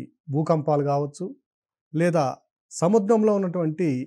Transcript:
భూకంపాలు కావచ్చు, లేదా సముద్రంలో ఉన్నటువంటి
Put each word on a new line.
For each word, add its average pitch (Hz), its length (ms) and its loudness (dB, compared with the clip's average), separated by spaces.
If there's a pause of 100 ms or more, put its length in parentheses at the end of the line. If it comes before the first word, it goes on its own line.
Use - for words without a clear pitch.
(300)
భూకంపాలు 147 540 0
కావచ్చు, 143 400 -4 (680)
లేదా 170 320 0 (480)
సముద్రంలో 214 600 2
ఉన్నటువంటి 175 540 -2 (180)